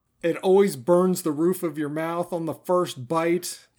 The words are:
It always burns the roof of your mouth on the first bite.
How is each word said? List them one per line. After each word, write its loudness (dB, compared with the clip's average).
It 0
always 4
burns 2
the 0
roof 0
of -6
your -4
mouth -4
on -4
the -4
first -2
bite. -2